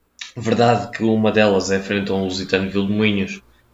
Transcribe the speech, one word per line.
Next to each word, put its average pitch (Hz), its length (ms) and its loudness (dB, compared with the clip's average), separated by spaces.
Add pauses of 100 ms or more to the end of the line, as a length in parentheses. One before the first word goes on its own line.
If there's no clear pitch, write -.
(360)
verdade 113 600 2
que - 60 -6
uma 110 300 2
delas 98 400 2
é 98 80 0
frente 98 300 -4
a 95 40 -2
um 95 100 -2
Lusitano 95 420 -2
de 95 60 -8
Vilmoinhos, 101 680 -2 (320)